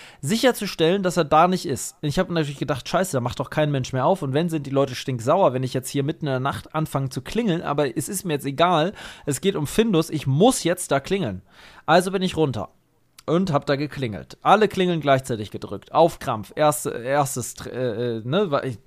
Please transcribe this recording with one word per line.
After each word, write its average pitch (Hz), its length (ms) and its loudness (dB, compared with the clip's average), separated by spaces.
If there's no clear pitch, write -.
sicherzustellen, 196 800 2
dass 180 140 0
er 170 80 4
da 156 240 6
nicht 185 180 -2
ist. - 360 -6
Ich 147 160 -2
hab 185 120 0
natürlich 151 280 -2
gedacht, 135 280 -4
scheiße, 180 260 0
da 131 80 0
macht 120 200 -4
doch 139 80 -4
kein 151 220 0
Mensch 135 240 -2
mehr 131 100 0
auf. 185 180 2
Und 135 120 -4
wenn, 165 160 2
sind 156 160 -4
die 139 40 -8
Leute 135 240 2
stinksauer, 131 600 2
wenn 127 80 -2
ich 131 100 -4
jetzt 131 160 -4
hier 139 160 -2
mitten 156 220 -4
in 139 60 0
der 131 80 0
Nacht 131 340 -6
anfange 151 340 -2
zu - 140 -8
klingeln. 202 400 -2
Aber 147 340 0
es - 140 -4
ist 190 160 -6
mir 160 80 -2
jetzt 139 120 -4
egal. 160 460 2
Es 143 160 -2
geht 190 160 0
um 147 100 -2
Findus. 196 440 2
Ich 147 160 -4
muss 160 380 4
jetzt - 260 -2
da 139 100 2
klingeln. 139 400 -4
Also 175 240 4
bin 190 120 -2
ich 185 140 -2
runter, 131 320 0
und 175 240 2
hab 139 140 0
da 143 100 2
geklingelt. 131 680 -6
Alle 196 260 6
Klingeln 180 320 0
gleichzeitig 135 500 0
gedrückt. - 420 -12
Auf 160 260 4
Krampf. 110 380 -6
Erste, 147 340 2
erstes, 131 640 -2
Tr-, - 180 -12
äh, 120 460 -4
äh, 110 60 -10
ne, 170 260 0
war 139 140 0
ich, 120 220 -6